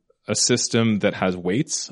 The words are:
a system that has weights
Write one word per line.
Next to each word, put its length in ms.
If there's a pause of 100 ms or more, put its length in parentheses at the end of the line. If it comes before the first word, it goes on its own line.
(280)
a 60
system 640
that 140
has 220
weights 560